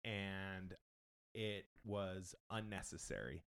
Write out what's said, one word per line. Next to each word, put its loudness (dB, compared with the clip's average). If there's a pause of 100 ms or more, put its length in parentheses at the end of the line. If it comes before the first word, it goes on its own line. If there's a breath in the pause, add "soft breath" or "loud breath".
and 0 (640)
it 2 (200)
was 2 (140)
unnecessary. -2